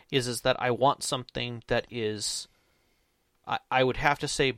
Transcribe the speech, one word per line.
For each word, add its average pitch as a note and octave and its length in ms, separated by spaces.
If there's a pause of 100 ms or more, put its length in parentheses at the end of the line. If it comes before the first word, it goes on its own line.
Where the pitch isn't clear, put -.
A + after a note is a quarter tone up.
(120)
is, B2+ 160
is A#2 140
that B2+ 200
I B2 100
want B2 320
something A#2+ 640
that A#2+ 220
is, G#2+ 580 (960)
I, - 140 (100)
I C3 140
would B2+ 140
have C#3+ 220
to D3 80
say, C3+ 300